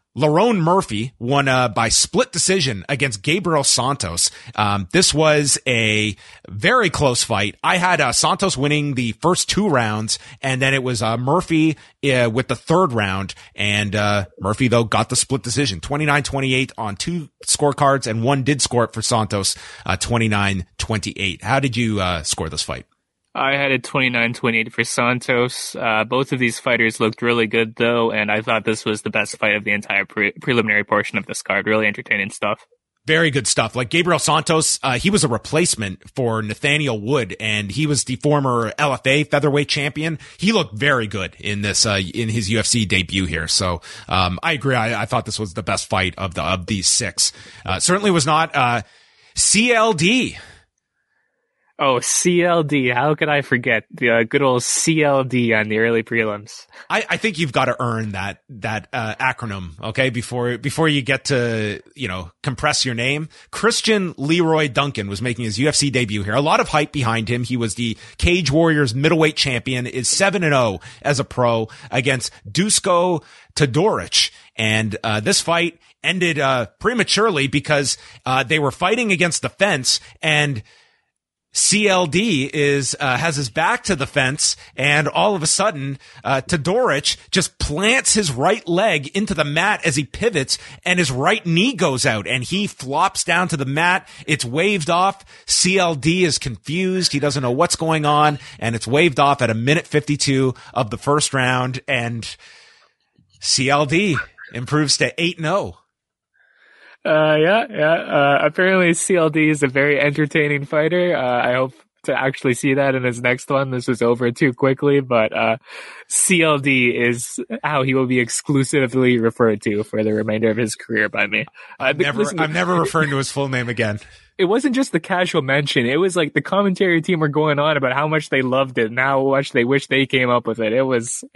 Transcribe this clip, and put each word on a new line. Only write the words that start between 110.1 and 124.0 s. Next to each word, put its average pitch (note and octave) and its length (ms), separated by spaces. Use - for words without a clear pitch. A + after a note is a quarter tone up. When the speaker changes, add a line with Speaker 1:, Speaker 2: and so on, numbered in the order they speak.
Speaker 2:
fighter. E3 500
Uh, B2 340
I B2 40
hope C3 200
to C#3+ 100
actually C3 420
see C3+ 180
that C#3 200
in B2+ 120
his A#2+ 160
next B2+ 280
one. C3+ 220
This B2+ 160
was B2 140
over A#2+ 300
too C3 200
quickly, C#3+ 480
but, B2 320
uh, A2+ 260
C F3 340
L D#3 140
D C3 320
is A#2+ 500
how D3 200
he C3 100
will C3 120
be B2+ 140
exclusively B2+ 960
referred A2+ 440
to G#2+ 240
for G#2+ 180
the G#2+ 100
remainder A2 360
of G#2+ 80
his A#2 180
career A2 320
by G#2 180
me. G#2+ 200
Speaker 1:
I'm C3+ 160
Speaker 2:
Uh, - 80
Speaker 1:
never, D3 160
Speaker 2:
listen, G3+ 220
Speaker 1:
I'm D#3 100
never F3 240
referring D#3 360
to C#3 60
his C3+ 140
full C#3 160
name B2 220
again. A2 320